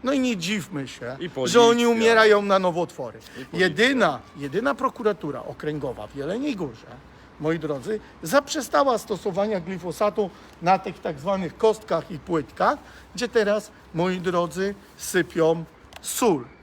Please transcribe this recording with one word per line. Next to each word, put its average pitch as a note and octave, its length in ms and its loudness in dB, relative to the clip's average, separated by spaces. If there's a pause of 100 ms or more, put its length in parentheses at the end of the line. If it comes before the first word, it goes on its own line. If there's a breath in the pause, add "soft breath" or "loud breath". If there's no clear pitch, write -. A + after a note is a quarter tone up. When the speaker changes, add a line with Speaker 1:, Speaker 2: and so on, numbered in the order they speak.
Speaker 1:
No C4 100 -2
i C#4 60 0
nie B3 180 0
dziwmy D#3+ 500 -6
się, B2 320 -12
Speaker 2:
I - 100 -8 (200)
Speaker 1:
że A3+ 120 8
oni A#3 80 10
Speaker 2:
policja. A#3+ 200 4
Speaker 1:
umierają A3 520 6
na G3 180 4
nowotwory. D#3 600 -2
Speaker 2:
I - 120 -20 (140 loud breath)
policja. - 140 -8
Speaker 1:
Jedyna, F#3 600 2 (180)
jedyna F#3 380 -4
prokuratura G3 680 -4
okręgowa C3 640 -8
w - 80 -18
Jeleniej A3 400 -6
Górze, C#3 320 -10 (520 loud breath)
moi D#3+ 200 -2
drodzy, D3+ 400 -6 (240 loud breath)
zaprzestała C#4 760 0
stosowania G3+ 640 -4
glifosatu F#3 680 -4 (320 loud breath)
na F3+ 180 2
tych F#3 200 -10
tak D#3+ 200 -6
zwanych F#3 380 -4
kostkach G#3 540 0
i D#3 80 -10
płytkach, F#3 580 -2 (380 loud breath)
gdzie A#3 120 -4
teraz, G#3 440 0 (220 loud breath)
moi F3+ 280 -2
drodzy, F3 540 -2 (220 loud breath)
sypią E3 680 0 (380)
sól D#3+ 440 0 (180)